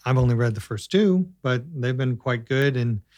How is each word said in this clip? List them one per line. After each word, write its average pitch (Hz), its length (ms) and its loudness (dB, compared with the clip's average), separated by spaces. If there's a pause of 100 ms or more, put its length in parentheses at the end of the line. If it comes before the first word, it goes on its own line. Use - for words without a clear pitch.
I've 131 120 2
only 123 180 4
read 117 180 0
the 107 80 -8
first - 300 -10
two, 185 380 4 (120)
but 127 220 -2 (180)
they've 127 160 -2
been 127 200 -2
quite 120 280 -4
good. 135 320 0
And 120 240 -2 (160)